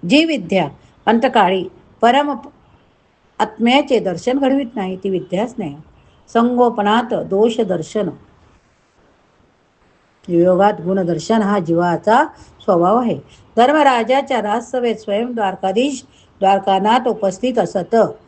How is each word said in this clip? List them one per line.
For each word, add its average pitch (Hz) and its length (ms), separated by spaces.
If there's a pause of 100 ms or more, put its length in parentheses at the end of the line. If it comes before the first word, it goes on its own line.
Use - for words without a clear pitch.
जी 302 160
विद्या 190 420 (380)
अंतकाळी 214 600 (360)
परम 269 340 (1040)
आत्म्याचे 233 600
दर्शन 185 380
घडवित 277 380
नाही, 190 200
ती 190 140
विद्याच 185 480
नाही. 156 180 (580)
संगोपनात 233 800
दोष 208 480
दर्शन, 180 480 (2250)
योगात 185 460 (120)
गुणदर्शन 185 560
हा 202 180
जीवाचा 175 680 (380)
स्वभाव 185 340
आहे. 220 220 (380)
धर्मराजाच्या 262 840
राजसभेत 233 540
स्वयं 220 360
द्वारकाधीश 220 720 (360)
द्वारकानाथ 196 680
उपस्थित 220 520
असत 180 360 (320)